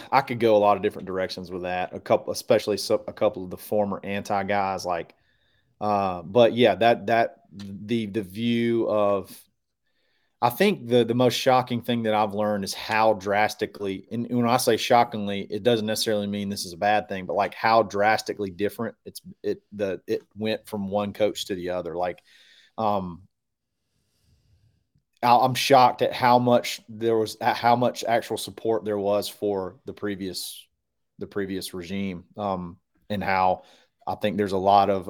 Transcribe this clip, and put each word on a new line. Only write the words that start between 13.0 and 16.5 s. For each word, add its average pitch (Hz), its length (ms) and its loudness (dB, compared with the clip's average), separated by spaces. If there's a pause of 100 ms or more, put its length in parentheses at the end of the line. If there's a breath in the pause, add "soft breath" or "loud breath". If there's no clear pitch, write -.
drastically, 101 1000 -2
and 117 180 -6
when 120 180 0
I 123 100 4
say 117 200 2
shockingly, 104 720 0
it 101 140 -8
doesn't 113 220 2
necessarily 107 420 -2
mean 101 220 -4
this 101 160 -8